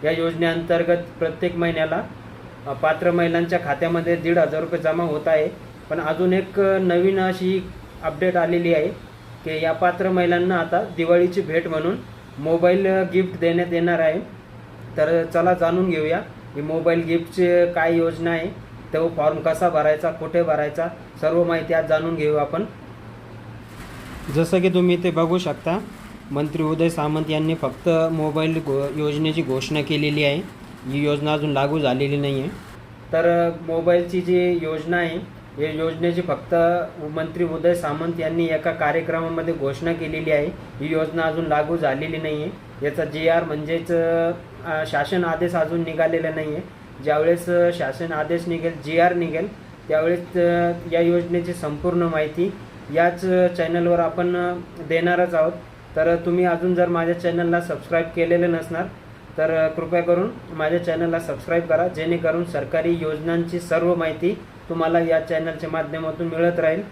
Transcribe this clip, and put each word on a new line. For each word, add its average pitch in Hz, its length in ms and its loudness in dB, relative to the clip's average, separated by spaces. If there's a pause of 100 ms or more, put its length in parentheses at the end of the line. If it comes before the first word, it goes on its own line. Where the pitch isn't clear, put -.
या 156 80 2
योजनेअंतर्गत 165 840 2 (220)
प्रत्येक 170 360 -2
महिन्याला, 165 460 0 (680)
अ, 139 60 -6
पात्र 156 380 2
महिलांच्या 170 480 2
खात्यामध्ये 170 560 0
दीड 170 220 2
हजार 156 220 2
रुपये 165 200 -2
जमा 160 240 0
होत 151 240 0
आहे. 156 200 4 (420)
पण 160 100 -2
अजून 165 340 2
एक 190 260 0
नवीन 190 600 4
अशी 185 480 0 (360)
अपडेट 165 340 0
आलेली 170 360 2
आहे 156 140 2 (560)
की 156 200 -4
या 160 80 2
पात्र 180 380 2
महिलांना 180 480 2
आता 170 260 0 (140)
दिवाळीची 175 440 4
भेट 165 260 0
म्हणून 165 280 0 (440)
मोबाईल, 175 480 4
अ, 190 160 2 (100)
गिफ्ट 180 260 0
देण्यात 170 340 2
येणार 170 260 2
आहे. 160 200 2 (800)
तर 165 260 2
चला 170 300 2
जाणून 175 360 2
घेऊया 165 320 0 (340)
ही 143 60 -6
मोबाईल 165 440 2
गिफ्टची 175 680 2
काय 170 240 2
योजना 165 320 0
आहे, 165 180 -2 (460)
तो 165 240 0
फॉर्म 151 200 2
कसा 165 320 2
भरायचा, 156 420 2
कुठे 165 320 0
भरायचा, 151 440 0 (340)
सर्व 165 220 4
माहिती 165 300 0
आज 160 120 2
जाणून 160 300 0
घेऊ 151 200 2
आपण. 156 300 0 (1700)
जसं 165 260 4
की 185 80 4
तुम्ही 180 260 4
इथे 175 160 0
बघू 165 260 2
शकता, 170 420 -2 (520)
मंत्री 147 320 -2
उदय 160 260 2
सामंत 156 400 -2
यांनी 156 260 2
फक्त 143 340 -2
मोबाईल 160 760 2
घो-, 139 340 -2
योजनेची 151 420 0
घोषणा 135 400 -2
केलेली 147 420 0
आहे, 143 140 2 (540)
ही 143 140 0
योजना 147 280 0
अजून 151 160 0
लागू 143 300 2
झालेली 139 380 0
नाही 139 220 0
आहे. 143 100 -4 (640)
तर, 170 340 4
अ, - 20 2 (180)
मोबाईलची 175 540 2
जी 180 400 2
योजना 160 360 -2
आहे, 170 460 -4 (200)
या 156 80 -2
योजनेची 160 500 -2
फक्त 170 340 -2 (560)
मंत्री 160 320 -4
उदय 165 300 2
सामंत 165 460 -2
यांनी 165 260 0
एका 160 260 0
कार्यक्रमामध्ये 165 840 -2
घोषणा 143 400 -2
केलेली 160 380 -4
आहे. 147 160 2
ही 156 460 -8
योजना 160 280 0
अजून 160 240 0
लागू 156 320 0
झालेली 156 400 -2
नाही 151 260 -4
आहे. 180 80 -6 (340)
याचा 147 200 -2
जीआर 160 380 2
म्हणजेच, 160 480 -4
अ, 165 400 2 (560)
शासन 151 360 0
आदेश 170 300 0
अजून 165 260 0
निघालेला 165 500 0
नाही 156 240 -4
आहे. 180 300 -10 (200)
ज्यावेळेस, 165 460 2
अ, 175 240 4
शासन 165 380 -4
आदेश 165 360 -2
निघेल, 165 340 -4
जीआर 165 320 4
निघेल, 170 340 -2 (400)
त्यावेळेस, 170 500 0
अ, 175 340 4 (200)
या 165 100 4
योजनेची 170 520 2
संपूर्ण 170 480 -2
माहिती 165 520 0 (400)
याच 170 280 2 (360)
चॅनलवर 170 420 2
आपण, 175 360 0
अ, 175 180 0 (340)
देणारच 170 460 2
आहोत. 165 200 2 (420)
तर 165 200 4
तुम्ही 175 300 2
अजून 175 300 2
जर 175 140 4
माझ्या 170 300 0
चॅनलला 170 420 2
सबस्क्राईब 170 440 -2 (100)
केलेलं 170 360 4
नसणार, 165 320 -2 (540)
तर, 160 140 2
अ, 160 160 2
कृपया 165 340 0
करून 175 280 2 (200)
माझ्या 160 340 0
चॅनलला 165 360 0
सबस्क्राईब 165 440 -2
करा, 160 240 2
जेणेकरून 170 560 0
सरकारी 165 480 -2
योजनांची 170 680 -2
सर्व 170 360 2
माहिती 165 440 -2 (300)
तुम्हाला 165 300 2
या 165 200 4
चॅनलच्या 160 500 -4
माध्यमातून 160 580 -4
मिळत 170 320 2
राहील. 160 220 2 (100)